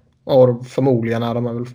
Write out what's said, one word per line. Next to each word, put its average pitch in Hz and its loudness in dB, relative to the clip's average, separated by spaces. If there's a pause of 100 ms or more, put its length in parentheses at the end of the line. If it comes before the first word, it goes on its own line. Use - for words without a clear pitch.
(240)
Och 127 4
förmodligen 117 -2
är 117 -4
de 120 -4
väl 120 -8